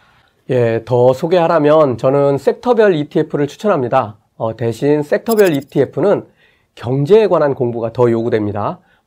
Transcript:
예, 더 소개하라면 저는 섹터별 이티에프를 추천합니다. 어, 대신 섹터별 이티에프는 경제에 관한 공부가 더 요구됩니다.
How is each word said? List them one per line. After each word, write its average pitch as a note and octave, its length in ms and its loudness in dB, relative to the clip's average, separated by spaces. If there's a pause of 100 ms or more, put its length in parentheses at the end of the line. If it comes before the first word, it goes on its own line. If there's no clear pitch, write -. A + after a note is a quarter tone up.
(500)
예, A2+ 360 0
더 B2 260 2
소개하라면 D#3+ 840 2
저는 C#3 400 0
섹터별 G#3+ 580 0
이티에프를 D3 520 -4
추천합니다. C3 680 -2 (200)
어, A2+ 180 -6
대신 C#3 480 -2
섹터별 G#3 520 0
이티에프는 C#3 720 -2 (480)
경제에 D3 520 2
관한 D3+ 280 0
공부가 A#2 360 -4
더 B2 180 2
요구됩니다. A2+ 680 -2 (280)